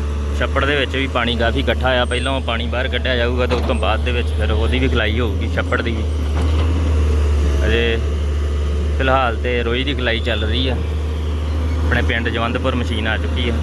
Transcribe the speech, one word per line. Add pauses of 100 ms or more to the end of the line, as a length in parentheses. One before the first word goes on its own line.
(380)
ਛੱਪੜ
ਦੇ
ਵਿੱਚ
ਵੀ
ਪਾਣੀ
ਕਾਫੀ
ਇਕੱਠਾ
ਆ।
ਪਹਿਲਾਂ
ਉਹ
ਪਾਣੀ
ਬਾਹਰ
ਕੱਢਿਆ
ਜਾਊਗਾ,
ਤੇ
ਉਸ
ਤੋਂ
ਬਾਅਦ
ਦੇ
ਵਿੱਚ
ਫਿਰ
ਉਹਦੀ
ਵੀ
ਖਲਾਈ
ਹੋਊਗੀ,
ਛੱਪੜ
ਦੀ
ਵੀ। (1600)
ਅਜੇ (1000)
ਫਿਲਹਾਲ
ਤੇ
ਰੋਈ
ਦੀ
ਖਲਾਈ
ਚੱਲ
ਰਹੀ
ਆ। (1040)
ਆਪਣੇ
ਪਿੰਡ
ਜਵੰਦਪੁਰ
ਮਸ਼ੀਨ
ਆ
ਚੁੱਕੀ
ਆ। (100)